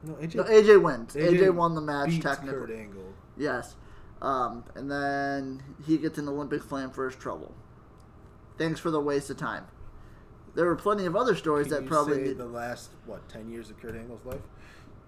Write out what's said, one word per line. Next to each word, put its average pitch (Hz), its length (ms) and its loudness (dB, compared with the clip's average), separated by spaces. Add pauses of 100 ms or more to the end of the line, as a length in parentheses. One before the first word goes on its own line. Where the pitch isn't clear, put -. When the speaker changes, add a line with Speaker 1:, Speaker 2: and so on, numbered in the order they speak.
Speaker 1:
No, 156 120 -10
A 147 120 -8
J, 165 100 -6
Speaker 2:
No, 185 80 2
A 214 180 10
J 208 140 12
wins. 135 380 2
Speaker 1:
A 143 40 -4
J 175 160 6
Speaker 2:
A 180 40 6
J 190 100 8
won 170 260 4
the 160 60 -2
match 147 280 -2
Speaker 1:
beats 165 140 0
Speaker 2:
technically. 135 440 -4
Speaker 1:
Kurt 113 40 -10
Angle. 98 420 -12 (220)
Speaker 2:
Yes. 127 400 -4 (460)
Um, 120 420 -4 (120)
and 139 160 -8
then 139 720 -4 (220)
he 160 120 2
gets 156 220 -2
an 147 80 -4
Olympic 143 360 -4
slam 135 280 -8
for 131 180 -6
his 127 60 -12
trouble. 87 400 -12 (1000)
Thanks 160 220 -2
for 170 120 -2
the 156 100 2
waste 143 280 0
of 135 80 -8
time. 110 280 -6 (880)
There 165 100 4
were 170 100 4
plenty 202 300 0
of 170 100 -2
other 233 200 4
stories 147 320 0
Speaker 1:
Can 147 100 -2
Speaker 2:
that 135 60 -4
Speaker 1:
you 131 60 -10
Speaker 2:
probably 147 280 2
Speaker 1:
say 135 80 -2
Speaker 2:
did - 120 -2
Speaker 1:
the 123 80 -8
last, 120 460 -8 (140)
what, 101 240 -14
ten 110 200 -14
years 113 220 -12
of 107 80 -18
Kurt 113 160 -12
Angle's 113 300 -14
life? 135 160 -10 (680)